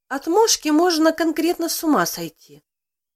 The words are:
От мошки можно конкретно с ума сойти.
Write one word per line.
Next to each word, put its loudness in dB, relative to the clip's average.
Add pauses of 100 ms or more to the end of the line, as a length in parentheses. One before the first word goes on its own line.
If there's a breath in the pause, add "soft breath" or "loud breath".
От -8
мошки 2
можно 2
конкретно -2
с -8
ума 2
сойти. -14 (540)